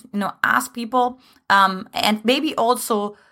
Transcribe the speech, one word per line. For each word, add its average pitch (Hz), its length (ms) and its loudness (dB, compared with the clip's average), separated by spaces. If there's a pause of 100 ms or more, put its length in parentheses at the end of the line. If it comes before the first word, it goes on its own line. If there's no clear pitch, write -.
(120)
you 202 60 -6
know, 196 140 -4 (100)
ask - 320 0
people, 247 460 -2 (300)
um, 190 420 2
and 214 320 -2
maybe 277 320 0
also 226 600 -2 (160)